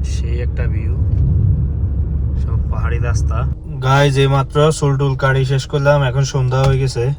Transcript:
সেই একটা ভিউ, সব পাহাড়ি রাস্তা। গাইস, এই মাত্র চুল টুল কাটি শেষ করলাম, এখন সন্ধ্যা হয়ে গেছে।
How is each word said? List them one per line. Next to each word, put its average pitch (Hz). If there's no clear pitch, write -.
সেই -
একটা -
ভিউ, -
সব -
পাহাড়ি -
রাস্তা। -
গাইস, 139
এই 135
মাত্র 135
চুল 143
টুল 139
কাটি 135
শেষ 135
করলাম, 143
এখন 135
সন্ধ্যা 131
হয়ে 135
গেছে। 139